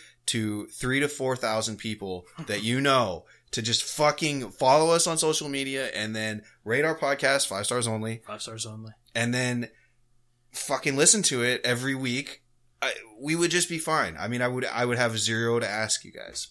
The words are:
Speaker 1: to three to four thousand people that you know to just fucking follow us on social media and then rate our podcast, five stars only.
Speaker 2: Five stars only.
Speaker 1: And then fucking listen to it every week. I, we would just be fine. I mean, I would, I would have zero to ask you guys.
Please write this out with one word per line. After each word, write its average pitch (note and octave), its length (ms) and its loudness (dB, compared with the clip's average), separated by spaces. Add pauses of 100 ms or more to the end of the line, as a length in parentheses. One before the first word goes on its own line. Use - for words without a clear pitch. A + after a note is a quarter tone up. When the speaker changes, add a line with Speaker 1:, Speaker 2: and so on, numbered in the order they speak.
(240)
Speaker 1:
to G#2+ 440 -2
three B2+ 320 -2
to C#3+ 80 2
four C3+ 260 -2
thousand A2 440 -2
people G2 460 -8 (220)
that G#2 160 -2
you A#2 180 0
know B2+ 440 2 (260)
to - 100 -4
just A2+ 220 0
fucking D3 720 0
follow D#3 420 6
us E3+ 140 4
on E3 100 0
social D#3 300 0
media C3+ 400 -2
and A2 260 -4
then A2 280 -4 (220)
rate B2 200 2
our D#3+ 120 0
podcast, C#3 520 2
five G2+ 180 -4
stars B2 220 0
only. A2 360 -4
Speaker 2:
Five G#2+ 160 -12
stars A2 240 -10
only. A2 280 -12 (240)
Speaker 1:
And A#2+ 180 2
then B2 340 0 (840)
fucking C#3 440 -2
listen E3 280 6
to B2 180 0
it B2 220 2
every B2 320 0
week. C3 460 -4 (380)
I, B2+ 120 0 (280)
we D3 140 -2
would E3+ 160 4
just F3 180 2
be E3+ 100 -4
fine. C#3 380 0
I E2+ 120 -4
mean, B2 140 -2
I B2 60 2
would, B2+ 160 -2
I A#2+ 200 -2
would B2 120 2
have A#2 220 0
zero A2+ 400 2
to A#2 100 -2
ask G#2+ 360 -2
you F#2 80 -20
guys. - 380 -12